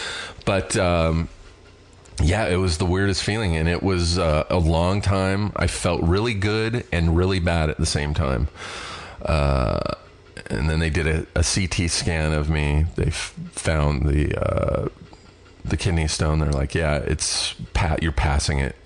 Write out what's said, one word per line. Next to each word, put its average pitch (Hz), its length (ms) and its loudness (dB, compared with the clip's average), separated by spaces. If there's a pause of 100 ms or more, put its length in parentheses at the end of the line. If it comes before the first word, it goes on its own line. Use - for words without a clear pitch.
(440)
But, 98 320 -2
um, 82 520 2 (920)
yeah, 101 240 2
it 87 100 2
was 90 220 0
the 98 60 0
weirdest 92 380 2
feeling. 101 340 0
And 80 120 2
it 87 140 0
was, 87 360 0
uh, 78 300 2
a 92 100 0
long 85 420 2
time. 95 560 0
I 85 100 0
felt - 360 0
really 101 320 2
good 110 580 0
and 82 240 2
really 92 240 2
bad 85 300 2
at - 80 -6
the 80 80 2
same 73 280 -2
time. 67 340 0 (760)
Uh, 67 680 0 (540)
and - 220 0
then 80 80 0
they 80 120 0
did 76 160 0
a, 80 280 0
a 82 80 2
C 95 240 0
T 85 220 -2
scan 78 440 0
of 76 160 0
me. 76 460 2
They - 120 0
f-, - 280 -4 (180)
found 73 540 0
the, 73 320 2
uh, - 500 0 (760)
the - 120 -2
kidney 82 300 0
stone. 78 320 0
They're 73 140 2
like, 71 220 0
"Yeah, 76 240 0
it's - 560 -4 (180)
pa-, 76 300 0
you're 78 100 0
passing 71 480 0
it. 67 240 -2